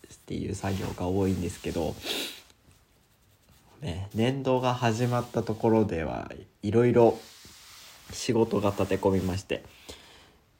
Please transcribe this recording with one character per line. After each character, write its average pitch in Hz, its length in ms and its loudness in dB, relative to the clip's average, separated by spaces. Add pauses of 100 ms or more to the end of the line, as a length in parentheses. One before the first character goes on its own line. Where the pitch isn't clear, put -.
(140)
っ - 40 -20 (100)
て - 80 -8
い 90 140 -6
う 95 60 -4
作 95 220 -4
業 95 100 -6
が 90 200 -6
多 95 220 2
い - 20 2
ん 90 100 -2
で 87 80 -4
す - 120 -12
け - 100 -6
ど、 80 240 -4 (1800)
ね、 95 340 -8
年 131 300 0
度 131 160 2
が 123 140 2
始 120 340 0
ま 120 140 0
っ 117 100 -8
た 117 100 -2
と 107 140 -4
こ 113 140 2
ろ 110 160 6
で 85 180 -4
は 62 260 -6 (320)
い 101 100 -2
ろ 120 140 6
い 123 60 4
ろ 117 260 6 (960)
仕 - 220 -4
事 110 260 2
が 101 120 0
立 95 160 -2
て 95 100 0
込 98 140 2
み 95 100 2
ま 90 160 -2
し 98 60 -8
て、 - 200 -6 (960)